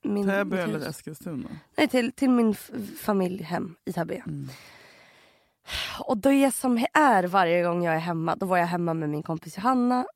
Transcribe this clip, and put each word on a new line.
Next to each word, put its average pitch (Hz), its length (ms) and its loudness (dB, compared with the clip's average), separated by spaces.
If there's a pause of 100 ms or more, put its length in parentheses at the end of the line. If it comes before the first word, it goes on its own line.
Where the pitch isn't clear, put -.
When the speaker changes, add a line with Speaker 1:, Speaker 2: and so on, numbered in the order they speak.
Speaker 1:
till 208 100 -4
Speaker 2:
min, 202 160 0
Speaker 1:
Täby 196 280 0
Speaker 2:
mitt 185 40 -2
Speaker 1:
eller 165 200 -2
Speaker 2:
hus. 143 80 -6
Speaker 1:
Eskilstuna? 156 600 -10 (280)
Speaker 2:
Nej, 294 100 2
till, 254 240 0
till 269 180 0
min 240 220 4
f-, - 180 -6 (300)
familj 185 440 -2
hem 170 320 -6 (100)
i 185 80 -6
Täby. 165 220 -4
Speaker 1:
Mm. 143 340 -10 (1500)
Speaker 2:
Och - 180 -2
det 277 380 6
som 247 380 0
är 254 300 6
varje 175 400 4
gång 175 200 0
jag 165 120 2
är 160 40 0
hemma, 165 360 -2
då 196 100 -6
var 185 120 2
jag 170 100 2
hemma 170 260 -2
med 160 160 -2
min 151 140 -4
kompis 160 340 -8
Johanna. 247 480 2 (100)